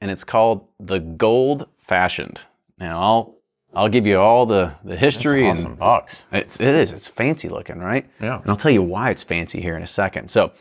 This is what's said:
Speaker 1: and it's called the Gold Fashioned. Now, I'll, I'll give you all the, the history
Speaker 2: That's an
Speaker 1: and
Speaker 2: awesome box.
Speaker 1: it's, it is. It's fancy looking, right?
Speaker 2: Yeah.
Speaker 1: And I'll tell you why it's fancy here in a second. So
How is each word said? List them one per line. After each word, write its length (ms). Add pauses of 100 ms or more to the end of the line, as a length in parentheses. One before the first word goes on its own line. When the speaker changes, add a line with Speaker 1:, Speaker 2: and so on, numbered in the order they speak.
Speaker 1:
and 100
it's 140
called 420 (140)
the 180
Gold 680 (100)
Fashioned. 640 (360)
Now, 240
I'll, 380 (340)
I'll 160
give 160
you 140
all 280
the, 360
the 140
history 480
Speaker 2:
That's 160
an 60
Speaker 1:
and 80
Speaker 2:
awesome 40
box. 540
Speaker 1:
it's, 260
it 160
is. 160
It's 160
fancy 420
looking, 300
right? 260 (160)
Speaker 2:
Yeah. 200
Speaker 1:
And 100
I'll 60
tell 160
you 100
why 280
it's 120
fancy 380
here 160
in 60
a 40
second. 440
So 300